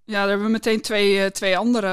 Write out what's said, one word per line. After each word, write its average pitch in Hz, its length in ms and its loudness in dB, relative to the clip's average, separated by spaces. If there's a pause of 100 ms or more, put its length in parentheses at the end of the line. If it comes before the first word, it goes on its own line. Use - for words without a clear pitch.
Ja, 208 140 -6
daar 196 80 0
hebben 202 180 0
we 220 60 2
meteen 220 300 0
twee, 202 420 2
eh, 196 60 2
twee 190 280 0
andere, 220 360 0